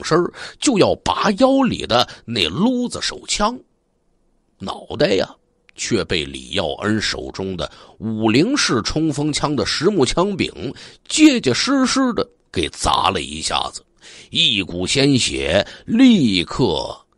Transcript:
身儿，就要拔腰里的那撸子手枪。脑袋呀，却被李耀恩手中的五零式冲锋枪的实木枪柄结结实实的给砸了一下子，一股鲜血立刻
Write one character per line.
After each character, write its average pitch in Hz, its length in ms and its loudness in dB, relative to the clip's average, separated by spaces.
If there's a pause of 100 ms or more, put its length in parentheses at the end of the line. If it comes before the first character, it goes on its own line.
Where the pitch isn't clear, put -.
身 160 120 0
儿， 175 140 0 (300)
就 240 180 2
要 107 180 4
拔 - 420 0
腰 269 240 4
里 123 240 -2
的 - 200 2 (200)
那 110 220 0
撸 240 380 0
子 - 140 -10
手 - 260 -6
枪。 226 320 -2 (1000)
脑 - 260 -10 (120)
袋 147 180 0
呀， - 140 -2 (460)
却 95 300 -2
被 82 200 -2
李 65 260 -12
耀 85 180 -2 (140)
恩 107 180 0
手 - 320 -6
中 95 240 -8
的 73 120 -6 (300)
五 110 300 -4
零 160 260 4
式 147 280 0
冲 156 280 -2
锋 147 220 -2
枪 147 240 -2
的 107 80 0
实 - 220 -2
木 190 180 4
枪 185 320 0
柄 113 360 -6 (360)
结 302 320 6
结 - 120 2
实 262 340 2
实 262 260 0
的 - 160 -2 (240)
给 76 160 -2
砸 80 420 0
了 90 120 -2
一 73 180 -10
下 78 180 0 (140)
子， - 100 -16 (460)
一 139 340 0
股 90 240 -4
鲜 139 320 2
血 73 480 0 (200)
立 180 580 4
刻 76 500 -2 (240)